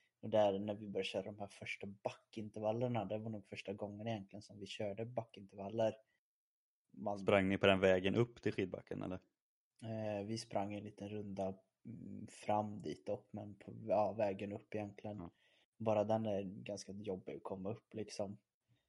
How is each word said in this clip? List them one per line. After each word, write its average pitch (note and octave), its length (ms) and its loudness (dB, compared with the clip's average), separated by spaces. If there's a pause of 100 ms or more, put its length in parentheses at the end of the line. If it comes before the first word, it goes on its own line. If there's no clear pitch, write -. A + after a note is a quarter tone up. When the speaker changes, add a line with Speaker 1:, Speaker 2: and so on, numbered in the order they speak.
(220)
Speaker 1:
och A#2 80 -8
där G#2 300 6
när G#2 160 -2
vi G#2+ 120 -10
började G2 200 0
köra G2 160 -2
de G2+ 160 -10
här G2+ 80 -6
första - 400 -10
backintervallerna, G#2+ 1200 -2
det G#2+ 120 -2
var A2 120 -6
nog G#2+ 180 -8
första G2+ 260 -6
gången G#2 340 -6
egentligen G#2 340 -6
som G#2+ 180 -18
vi G2+ 60 -10
körde G#2 400 -4
backintervaller. A2 920 -2 (960)
Man G#2 280 -4
Speaker 2:
Sprang G2 300 6
ni G2 80 4
på G2 100 6
den F#2+ 120 8
vägen F#2 360 6
upp A#2 260 4
till G#2 120 0
skidbacken, G2+ 480 -4
eller? F#2 180 -4 (640)
Speaker 1:
Eh, G#2+ 420 -2
vi A2+ 120 -2
sprang G#2 360 -2
en G#2 100 -6
liten G#2 260 -10
runda, G2 440 -4 (320)
mm, G2 420 -10
fram G#2 540 0
dit - 280 -6
upp, G#2 220 -4
men G#2 240 -10
på, - 180 -14 (140)
ja, G2+ 260 4
vägen G2+ 380 0
upp - 240 -8
egentligen. G#2 420 -6
Speaker 2:
Ja. F2 140 -10 (460)
Speaker 1:
Bara A2 260 4
den A2 220 2
är G2+ 180 2
ganska G2+ 480 -8
jobbig G2 440 -6
att E2+ 80 -12
komma F#2+ 280 -4
upp, - 220 -12
liksom. G#2 440 -6 (520)